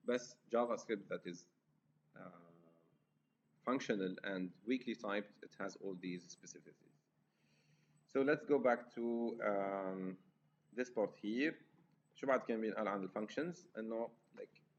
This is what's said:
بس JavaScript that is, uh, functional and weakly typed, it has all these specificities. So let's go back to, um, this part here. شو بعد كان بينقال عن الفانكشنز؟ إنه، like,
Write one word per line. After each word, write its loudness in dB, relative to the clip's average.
بس -2
JavaScript 0
that -6
is, -8
uh, -16
functional 2
and -2
weakly 0
typed, -2
it -18
has -4
all -4
these -6
specificities. -20
So 2
let's 4
go 6
back 4
to, 0
um, 0
this -2
part 0
here. 0
شو -8
بعد 6
كان 0
بينقال 0
عن 0
الفانكشنز؟ -4
إنه، -4
like, -16